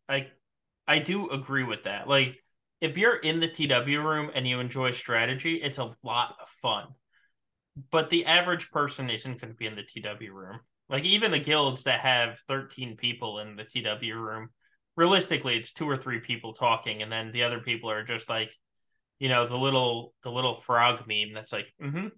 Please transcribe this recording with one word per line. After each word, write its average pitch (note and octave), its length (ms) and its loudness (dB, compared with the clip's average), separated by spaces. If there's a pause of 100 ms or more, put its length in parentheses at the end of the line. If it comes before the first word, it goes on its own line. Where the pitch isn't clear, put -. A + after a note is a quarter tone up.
I, C3+ 200 -2 (600)
I D3+ 120 6
do F#3 300 -2
agree C3+ 360 -2
with A2 180 -4
that. G2 240 -6
Like, C3 300 4 (420)
if D3+ 180 -2
you're A3+ 200 6
in D#3+ 240 0
the E3 80 2
T D#3 180 -2
W C#3 340 4
room D3+ 320 0
and B2+ 140 0
you B2 140 0
enjoy B2+ 300 0
strategy, B2 640 0
it's D3 220 -4
a A#2 160 -6 (100)
lot A#2+ 380 -2
of - 60 -20 (140)
fun. G#2+ 240 -2 (1040)
But D#3+ 180 4
the E3+ 160 2
average F3 460 2
person C#3 380 -2
isn't A#2 320 -6
gonna A2+ 140 -12
be A2+ 120 -6
in G#2+ 80 -10
the G2+ 80 -12
T - 160 -16
W G#2 320 -10
room. F#2+ 300 -14 (260)
Like, C#3 160 0
even G3+ 280 4
the D3 80 4
guilds C#3+ 440 2
that B2 160 2
have A#2+ 480 2
thirteen C3 480 -6
people A2+ 440 -4
in G#2+ 180 -12
the G#2+ 80 -12
T - 160 -8
W A2 340 -4
room, A2 360 -8 (440)
realistically, E3 640 4
it's A2+ 160 -8
two D3+ 160 -4
or C3+ 80 0
three B2 240 -6
people A2 320 -8
talking, A2 480 0
and A2 100 -8
then A2+ 200 -4
the A#2+ 120 0
other A#2+ 160 0
people A#2 320 -4
are G#2+ 140 -4
just, A#2 240 -6
like, A2+ 240 -4 (680)
you C3+ 100 0
know, B2 160 4
the A#2+ 120 -2
little, B2+ 680 2
the B2 80 -8
little B2 240 0
frog A#2 520 4
meme G#2+ 280 -2
that's A2 180 -12
like, G#2 260 -4
"Mm-hmm, D#3+ 280 -4 (100)